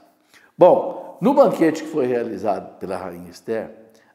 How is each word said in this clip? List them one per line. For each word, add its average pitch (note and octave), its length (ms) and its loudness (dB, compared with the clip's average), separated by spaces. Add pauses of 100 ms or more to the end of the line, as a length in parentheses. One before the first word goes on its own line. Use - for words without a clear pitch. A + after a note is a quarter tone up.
(560)
Bom, - 640 2
no B3 140 2
banquete E3 480 4
que - 60 -12
foi D3+ 180 -2
realizado G#2 720 -4
pela F#2 180 -8
rainha F2 340 -14
Esther, A2 400 -8 (440)